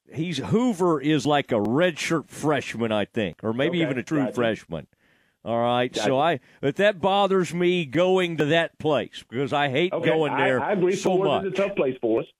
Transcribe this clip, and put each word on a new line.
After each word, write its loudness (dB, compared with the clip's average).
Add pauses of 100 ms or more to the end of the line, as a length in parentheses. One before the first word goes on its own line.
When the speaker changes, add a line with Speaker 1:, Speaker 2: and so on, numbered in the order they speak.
(140)
Speaker 1:
he's, -6
Hoover 2
is 2
like 2
a 2
redshirt 0
freshman, -2
I 0
think, -4
or -2
maybe -2
Speaker 2:
Okay, 0
Speaker 1:
even -4
a -2
true -2
Speaker 2:
gotcha. -2
Speaker 1:
freshman. -4 (560)
All -2
right, 0
Speaker 2:
Gotcha. -2
Speaker 1:
so 2
I, 0 (220)
but -2
that 2
bothers 2
me 0
going 0
to 0
that 0
place -2
because -4
I 0
hate 0
Speaker 2:
Okay, -4
Speaker 1:
going 2
Speaker 2:
I, 0
Speaker 1:
there 2
Speaker 2:
I -2
agree. 0
Speaker 1:
so 0
Speaker 2:
Ford 2
Speaker 1:
much. 0
Speaker 2:
is -6
a -8
tough -2
place 0
for 2
us. -6 (120)